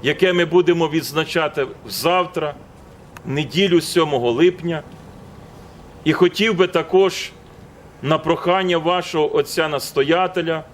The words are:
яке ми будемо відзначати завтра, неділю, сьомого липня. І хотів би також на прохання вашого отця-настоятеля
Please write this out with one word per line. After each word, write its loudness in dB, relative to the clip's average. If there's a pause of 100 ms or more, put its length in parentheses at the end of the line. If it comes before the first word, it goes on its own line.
яке 2
ми 2
будемо 2
відзначати -2 (220)
завтра, -2 (720)
неділю, 0
сьомого 0
липня. 0 (1200)
І 2
хотів 2
би 4
також 0 (720)
на 0
прохання 0
вашого -2
отця-настоятеля -2 (120)